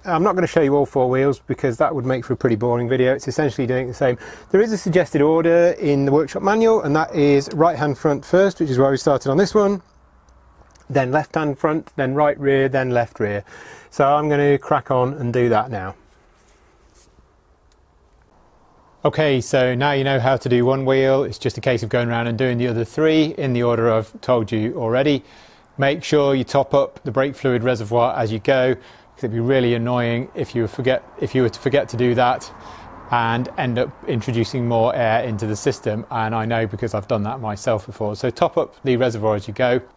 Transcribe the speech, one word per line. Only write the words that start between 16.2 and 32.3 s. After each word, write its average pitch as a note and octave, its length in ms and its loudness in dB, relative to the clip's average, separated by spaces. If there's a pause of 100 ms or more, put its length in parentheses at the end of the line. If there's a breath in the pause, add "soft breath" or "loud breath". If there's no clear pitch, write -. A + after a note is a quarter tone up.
Okay, C#3+ 380 2
so B2+ 340 2
now C#3+ 160 0
you C3+ 140 0
know C#3 160 2
how C3 160 2
to - 100 -6
do A#2+ 180 2
one C3+ 200 0
wheel. C3+ 400 2
It's G2+ 120 -8
just - 200 -4
a A2 40 -10
case B2 220 0
of G#2+ 60 -6
going A#2+ 180 0
around A#2 200 -2
and A2+ 100 -4
doing B2+ 200 0
the B2 120 0
other A2+ 160 -2
three D#3+ 520 2
in C#3 140 -2
the A#2+ 120 0
order A#2 280 2
I've A2 300 -2
told A#2 280 0
you A2 280 -2
already. C3 480 0 (540 loud breath)
Make C#3 240 0
sure C#3+ 300 2
you C3 100 0
top C#3 300 0
up - 300 0
the C3 80 -8
brake C3+ 240 0
fluid B2 280 0
reservoir A#2+ 540 0
as A2+ 140 -2
you A2 80 -4
go, B2+ 340 2
'cause - 460 -20
it'd A2+ 120 -4
be A#2 80 -4
really A#2+ 360 2
annoying A#2+ 580 -2
if - 220 -8
you A#2 100 0
forget, B2+ 380 -2 (160)
if C3 160 -4
you B2+ 80 2
were A2+ 60 2
to - 100 -12
forget - 300 0
to A#2+ 80 -8
do A#2+ 180 2
that B2 360 0 (600 loud breath)